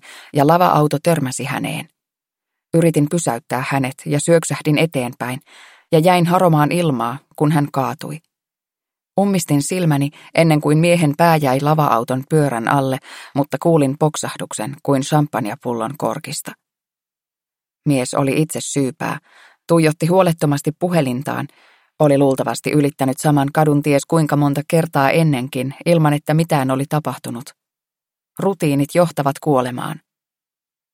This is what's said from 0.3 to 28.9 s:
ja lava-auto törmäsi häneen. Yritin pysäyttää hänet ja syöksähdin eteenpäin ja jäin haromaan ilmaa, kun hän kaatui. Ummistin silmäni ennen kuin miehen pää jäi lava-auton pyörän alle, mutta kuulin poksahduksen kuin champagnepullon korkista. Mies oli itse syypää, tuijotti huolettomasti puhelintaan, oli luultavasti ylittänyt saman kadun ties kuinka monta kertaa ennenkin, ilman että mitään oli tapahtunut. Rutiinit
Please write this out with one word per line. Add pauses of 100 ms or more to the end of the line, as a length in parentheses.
ja
lava-auto
törmäsi
häneen. (840)
Yritin
pysäyttää
hänet (120)
ja
syöksähdin
eteenpäin (520)
ja
jäin
haromaan
ilmaa, (180)
kun
hän
kaatui. (1000)
Ummistin
silmäni (240)
ennen
kuin
miehen
pää
jäi
lava-auton
pyörän
alle, (360)
mutta
kuulin
poksahduksen
kuin
champagnepullon
korkista. (1300)
Mies
oli
itse
syypää, (500)
tuijotti
huolettomasti
puhelintaan, (500)
oli
luultavasti
ylittänyt
saman
kadun
ties
kuinka
monta
kertaa
ennenkin, (120)
ilman
että
mitään
oli
tapahtunut. (920)
Rutiinit